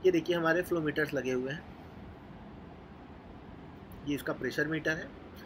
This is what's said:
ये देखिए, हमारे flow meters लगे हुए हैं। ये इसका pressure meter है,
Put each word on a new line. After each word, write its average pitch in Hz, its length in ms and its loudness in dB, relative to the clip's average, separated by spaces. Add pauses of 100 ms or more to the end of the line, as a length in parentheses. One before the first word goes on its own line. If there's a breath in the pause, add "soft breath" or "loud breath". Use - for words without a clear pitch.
ये 185 60 12
देखिए, 170 240 4
हमारे 165 260 6
flow 175 200 2
meters 151 320 2
लगे 127 180 2
हुए 127 200 2
हैं। 165 120 -4 (2500)
ये 143 80 2
इसका 143 200 -2
pressure 127 320 2
meter 156 240 2
है, 170 160 -2 (380 loud breath)